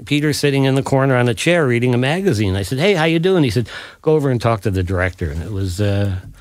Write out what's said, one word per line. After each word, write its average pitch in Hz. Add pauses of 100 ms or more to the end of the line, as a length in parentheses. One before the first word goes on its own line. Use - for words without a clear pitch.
Peter's 147
sitting 139
in 135
the 135
corner 135
on 123
a 117
chair 170
reading 123
a 120
magazine. 131
I 98
said, 127
"Hey, 196
how 156
you 165
doing?" 175
He 123
said, 117 (320)
"Go 156
over 143
and 120
talk 113
to 110
the 92
director." 90
And 82
it 90
was, 95
uh, 101 (280)